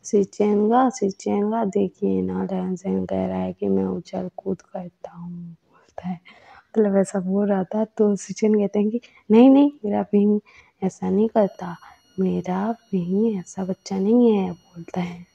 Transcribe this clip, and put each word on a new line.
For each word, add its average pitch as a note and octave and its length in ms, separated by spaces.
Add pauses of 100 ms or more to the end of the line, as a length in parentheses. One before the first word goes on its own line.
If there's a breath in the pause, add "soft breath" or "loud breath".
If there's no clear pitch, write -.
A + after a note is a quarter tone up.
सिचेन G#3 600
का, B3+ 200
सिचेन G#3 600
का, A3+ 140
देखिए F#3+ 560
ना, F#3 220
लैनसेन F#3 640
कह F#3 200
रहा F#3 120
है F#2 160
कि G3+ 140
मैं - 180
उछल F#3 520
कूद F#3+ 240
करता - 500
हूँ, F3 320
बोलता - 640
है, F3+ 120 (500 loud breath)
मतलब G#3 280
ऐसा G3 220
बोल G3 300
रहा F#3+ 140
था। G#3+ 220
तो G#3 300
सिचेन G#3+ 380
कहते G#3 260
हैं G#3 100
कि A#3 120 (300 soft breath)
"नहीं, A#3+ 180
नहीं, C#4+ 220 (140)
मेरा G#3 160
विंग G#3 380 (440 soft breath)
ऐसा F#3 260
नहीं G3+ 180
करता, F#3 500 (420 loud breath)
मेरा F3+ 520
विंग G3 680
ऐसा F#3+ 260
बच्चा F#3+ 340
नहीं A3+ 320
है", F#3+ 200
बोलता E3+ 500
है। F3 340